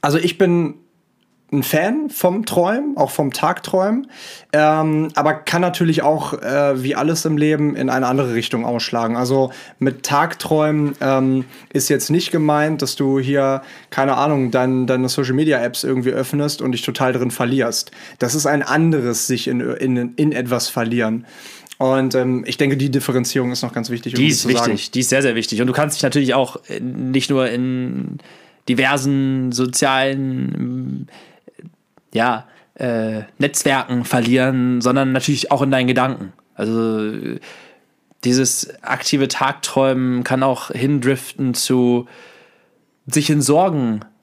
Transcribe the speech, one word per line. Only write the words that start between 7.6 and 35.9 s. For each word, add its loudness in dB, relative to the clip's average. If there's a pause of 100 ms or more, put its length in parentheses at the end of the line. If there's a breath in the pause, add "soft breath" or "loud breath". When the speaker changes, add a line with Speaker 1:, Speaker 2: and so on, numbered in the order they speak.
Speaker 1:
in -2
eine 0
andere 0
Richtung -2
ausschlagen. -2
Also 0 (260 loud breath)
mit -2
Tagträumen, 0
ähm, 2 (260 loud breath)
ist 0
jetzt 0
nicht 0
gemeint, 2
dass -4
du 2
hier, 0 (260 loud breath)
keine 0
Ahnung, 2
dein, 2
deine 0
Social-Media-Apps 0
irgendwie 0
öffnest -2
und -2
dich -4
total 0
drin 0
verlierst. -2 (280 loud breath)
Das -2
ist 0
ein 2
anderes 2
sich -2
in, -2
in, -2
in 2
etwas -2
verlieren. -2 (520 loud breath)
Und, 2
ähm, 0
ich -6
denke, 2
die -2
Differenzierung 0
ist -6
noch -6
ganz -6
wichtig, -6
um 0
Speaker 2:
Die 4
Speaker 1:
das 2
Speaker 2:
ist -2
Speaker 1:
zu 2
sagen. 2
Speaker 2:
wichtig, -4
die -2
ist 0
sehr, 2
sehr 2
wichtig. -2
Und 2
du 0
kannst 0
dich -4
natürlich 2
auch, 0 (120)
äh, -8
nicht -2
nur 2
in -4 (500 loud breath)
diversen 2
sozialen, -2 (1040 loud breath)
ja, 0 (280 soft breath)
äh, -4 (160)
Netzwerken 0
verlieren, 2
sondern 2
natürlich 0
auch 2
in 2
deinen 2
Gedanken. 0 (220)